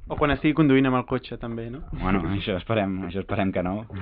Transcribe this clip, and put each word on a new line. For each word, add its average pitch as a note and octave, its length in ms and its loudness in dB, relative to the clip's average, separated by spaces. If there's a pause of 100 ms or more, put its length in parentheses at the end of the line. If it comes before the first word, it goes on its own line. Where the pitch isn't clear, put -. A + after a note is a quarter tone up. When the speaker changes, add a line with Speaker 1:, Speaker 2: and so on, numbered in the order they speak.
Speaker 1:
O D#3 120 -8
quan D3 140 2
estigui C#3+ 240 2
conduint C3+ 320 6
amb B2+ 140 2
el B2 60 -4
cotxe, B2 320 -6
també, A#2 320 -8
no? B2+ 100 -12 (100)
Speaker 2:
Bueno, F#2 380 0
<laughs> G2 80 -2
això F#2+ 220 -2
esperem, G2 480 0
això F#2 180 -6
esperem G2 280 -2
que F2+ 120 -2
no. F#2+ 160 -4 (220)